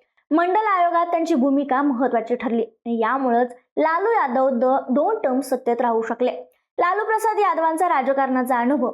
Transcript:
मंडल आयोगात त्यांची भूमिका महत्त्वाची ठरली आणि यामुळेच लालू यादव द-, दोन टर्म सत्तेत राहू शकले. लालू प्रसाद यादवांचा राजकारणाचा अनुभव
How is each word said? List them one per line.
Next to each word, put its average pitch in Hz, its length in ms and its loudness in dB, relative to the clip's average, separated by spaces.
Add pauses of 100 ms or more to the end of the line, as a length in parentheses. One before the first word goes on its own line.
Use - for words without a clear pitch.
(300)
मंडल 359 360 2
आयोगात 349 400 2
त्यांची 339 280 0
भूमिका 269 480 2
महत्त्वाची 240 520 0
ठरली 233 280 -2
आणि - 380 -6
यामुळेच 240 500 0 (280)
लालू 339 320 2
यादव 269 380 2
द-, 262 420 0
दोन 330 280 0
टर्म 262 220 -2
सत्तेत 247 400 -2
राहू 233 220 0
शकले. 247 300 -2 (480)
लालू 381 240 0
प्रसाद 427 340 0
यादवांचा 330 500 0
राजकारणाचा 262 680 0
अनुभव 247 360 0